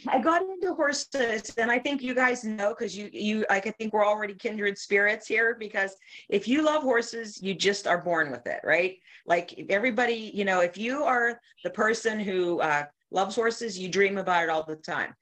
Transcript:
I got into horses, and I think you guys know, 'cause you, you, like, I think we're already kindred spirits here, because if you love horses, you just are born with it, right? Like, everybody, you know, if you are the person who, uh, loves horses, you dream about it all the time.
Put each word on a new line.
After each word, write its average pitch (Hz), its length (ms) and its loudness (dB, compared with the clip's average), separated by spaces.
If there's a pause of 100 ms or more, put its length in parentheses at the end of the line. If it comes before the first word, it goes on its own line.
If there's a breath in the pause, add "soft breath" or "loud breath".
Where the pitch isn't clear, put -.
I 269 100 4
got 330 220 4
into 370 320 -2
horses, 269 840 -2
and 226 140 0
I 247 80 2
think 277 220 -2
you 254 120 -4
guys 247 300 2
know, 214 300 -2
'cause 220 200 -6
you, 202 200 -10
you, 208 360 0
like, 196 180 2
I - 40 -4
think 220 220 -6
we're 208 120 4
already 208 280 0
kindred 202 440 -4
spirits - 500 2
here, 226 300 2
because 196 380 -4 (320 loud breath)
if 202 180 0
you 269 160 4
love 302 220 2
horses, 233 580 -2
you 190 120 -2
just 190 340 0
are 170 160 2
born 160 280 0
with 120 160 -10
it, - 180 -4
right? 170 320 2 (280 soft breath)
Like, 175 440 0
everybody, 220 640 0
you 202 100 -2
know, 190 160 2
if 175 180 2
you 254 260 -4
are 240 360 2 (240 soft breath)
the 175 60 -4
person 214 500 0
who, 185 400 0
uh, 147 240 2 (280)
loves 196 240 0
horses, 226 420 -2
you 185 120 -6
dream 196 280 2
about 180 260 2
it 165 60 0
all 160 140 2
the 156 120 -8
time. 147 460 -6